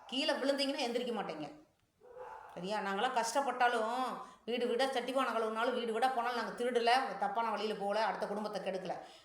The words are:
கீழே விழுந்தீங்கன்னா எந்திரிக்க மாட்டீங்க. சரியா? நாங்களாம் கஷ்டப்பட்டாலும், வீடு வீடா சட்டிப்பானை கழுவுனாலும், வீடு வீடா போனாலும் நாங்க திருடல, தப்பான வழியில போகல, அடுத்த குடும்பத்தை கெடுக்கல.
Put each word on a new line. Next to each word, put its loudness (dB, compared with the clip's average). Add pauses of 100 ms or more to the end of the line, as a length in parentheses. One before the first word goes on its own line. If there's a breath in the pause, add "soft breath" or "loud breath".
கீழே 0
விழுந்தீங்கன்னா 2
எந்திரிக்க -2
மாட்டீங்க. -4 (1080)
சரியா? -4
நாங்களாம் 0
கஷ்டப்பட்டாலும், 2 (400 loud breath)
வீடு 0
வீடா 2
சட்டிப்பானை 0
கழுவுனாலும், 2
வீடு 0
வீடா 4
போனாலும் 0
நாங்க -2
திருடல, 2
தப்பான 0
வழியில -2
போகல, 0
அடுத்த 0
குடும்பத்தை -4
கெடுக்கல. -4 (300 loud breath)